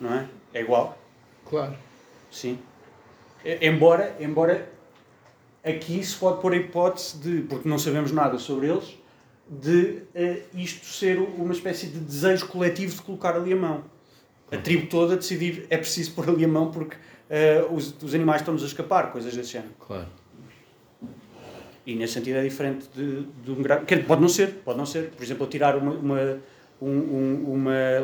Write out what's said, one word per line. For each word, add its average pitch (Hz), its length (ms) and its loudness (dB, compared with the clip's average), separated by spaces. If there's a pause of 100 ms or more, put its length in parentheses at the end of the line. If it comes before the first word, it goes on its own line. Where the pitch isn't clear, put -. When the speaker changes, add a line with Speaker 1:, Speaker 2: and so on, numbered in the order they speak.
Speaker 1:
não 120 140 -6
é? 135 120 -2 (280)
É 117 80 -4
igual. 120 360 0 (460)
Speaker 2:
Claro. 143 320 -6 (540)
Speaker 1:
Sim. 127 280 -8 (840)
Eh, 160 220 0
embora, 165 540 6
embora 160 480 2 (920)
aqui 160 420 -4
se - 120 -8
pode 180 240 2
pôr 185 120 2
a 175 40 4
hipótese 175 600 0
de, 156 240 -2
porque 131 260 -4
não 147 100 2
sabemos 147 340 0
nada 139 260 2
sobre 135 300 -2
eles, - 280 -2 (520)
de, 170 540 2 (120)
eh, 175 280 -2 (120)
isto 180 320 -8
ser 185 320 0
uma 175 340 -2
espécie 175 360 -4
de 147 120 -10
desejo 156 480 2
coletivo 175 460 0
de - 80 -14
colocar 180 340 -2
ali 180 160 -2
a 185 40 2
mão. 160 280 -2 (680)
A 143 60 -8
tribo 160 300 0
toda 170 300 2
decidir, 175 520 -4
"É 165 80 2
preciso 160 360 -4
pôr 151 180 -4
ali 160 140 4
a 160 40 6
mão 160 220 2
porque, 160 260 -8 (320)
eh, 156 420 6
os, 147 320 -4
os 147 120 -6
animais 160 260 4
estão-nos 156 220 -2
a 143 40 -4
escapar", 165 460 0
coisas 120 240 -8
desse 123 160 -8
género. 113 260 -10
Speaker 2:
Claro. 92 280 -10 (1800)
Speaker 1:
E 120 80 -6
nesse 113 200 -2
sentido 127 240 -2
é 135 40 2
diferente 135 520 -4
de, 139 300 -6
de 123 260 -12
um 135 120 -2
gra-, 139 220 4
quer 180 120 4
dizer, 139 100 2
pode 156 160 6
não 175 60 8
ser, 190 200 4 (160)
pode 120 140 -4
não 143 80 -2
ser. 160 240 -4
Por - 120 -16
exemplo, 127 220 -4
eu - 60 -4
tirar 143 260 4
uma, 143 160 0
uma, 135 480 -2 (400)
um, 135 100 -4
um, 139 640 0
uma 131 520 2